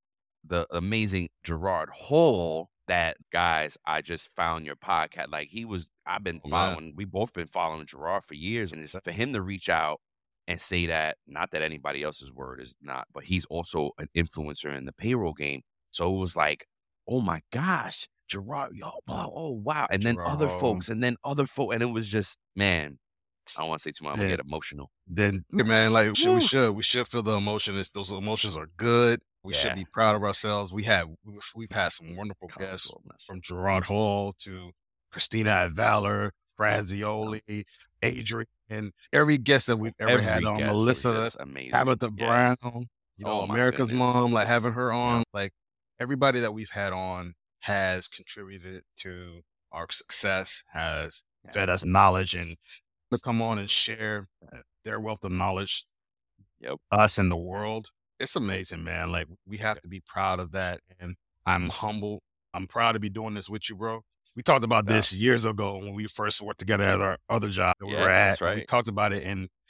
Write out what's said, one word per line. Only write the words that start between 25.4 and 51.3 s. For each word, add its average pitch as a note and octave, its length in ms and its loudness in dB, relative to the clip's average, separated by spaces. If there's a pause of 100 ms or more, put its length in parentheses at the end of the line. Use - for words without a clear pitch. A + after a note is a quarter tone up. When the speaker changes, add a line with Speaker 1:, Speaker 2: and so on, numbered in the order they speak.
Speaker 2:
yeah, G2+ 120 4
man, A2 300 6
like, G#2+ 240 6
should, E4+ 120 4
we F#4 60 8
Speaker 1:
Woo. F4 60 6
Speaker 2:
should, C3+ 340 4
we A2 80 -4
should B2 240 2
feel A#2+ 160 -2
the A2 120 2
emotion. G2+ 420 0
It's, F#2+ 120 -4
those G2 220 -6
emotions G2+ 460 -2
are D#2 100 -8 (100)
good. A#2+ 440 6 (220)
We F#2+ 100 -10
should C#2+ 180 0
Speaker 1:
Yeah. - 40 -2
Speaker 2:
be F#2+ 160 -6
proud A2 240 6
of G2+ 80 -2
ourselves. G2+ 480 -2
We G2+ 120 -6
have, F#2+ 260 2 (160)
we've, G#2 160 -18 (120)
we've A2+ 180 -12
had F#2+ 200 0
some E2 240 -6
wonderful G2 320 -10
Speaker 1:
Come F#2 160 -12
on, F#2+ 60 -8
Speaker 2:
guests, F#2 200 -4
Speaker 1:
bro, - 160 -18
man. - 120 -20 (100)
Speaker 2:
from F#2 140 -12
Gerard F#2 420 0
Hall G2+ 560 0
to F#2 320 -12 (400)
Christina G#2 580 4
Valor, G#2 600 2 (260)
Franzioli, G#2+ 920 -2
Speaker 1:
Yeah. G#2 140 -6 (400)
Speaker 2:
Adrian, A2+ 460 -2 (220)
and G#2+ 240 -8 (180)
every D3+ 260 6
guest C3+ 300 4
that A#2+ 80 4
we've A2 240 -4
ever A2+ 220 4
had G#2+ 160 2
Speaker 1:
Every G#2+ 80 0
Speaker 2:
on, G#2+ 140 0
Speaker 1:
guest C#2+ 140 0
was G#2+ 80 4
Speaker 2:
Melissa, B2 320 4 (100)
Speaker 1:
just A2+ 180 -4
amazing. C#2 300 -12
Speaker 2:
Tabitha B2+ 440 2
Speaker 1:
Yeah. B2 400 4
Speaker 2:
Brown, A#2+ 320 -10 (300)
you - 80 -12
know, G#2 160 0
Speaker 1:
Oh, F#2+ 60 -2
my - 80 -2
Speaker 2:
America's B2+ 340 4
Speaker 1:
goodness. B2 240 2
Speaker 2:
Mom, A#2+ 180 4
like, G#2+ 160 4
Speaker 1:
Yes. A#2+ 60 4
Speaker 2:
having A#2+ 200 2
her B2 200 -2
on, A#2+ 260 2
Speaker 1:
Yeah. A#2 40 2 (100)
Speaker 2:
like, G2+ 180 -4 (480)
everybody C3 400 2
that A2+ 140 0
we've G#2+ 180 -10
had G2+ 220 -4
on F2+ 400 -6 (280)
has F#2+ 460 0
contributed F#2+ 760 -14 (140)
to F2+ 440 -14 (320)
our E2 180 -8
success, - 800 0
has D#2 540 -6 (180)